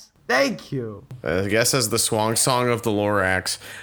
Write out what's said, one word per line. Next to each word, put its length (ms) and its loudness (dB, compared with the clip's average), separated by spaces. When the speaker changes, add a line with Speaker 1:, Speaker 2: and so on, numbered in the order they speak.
Speaker 1:
Thank 460 0
you. 340 -8
Speaker 2:
I 280 0
guess 240 4
as 160 0
the 100 0
swan 380 0
song 320 2
of 140 0
the 60 0
Lorax, 680 0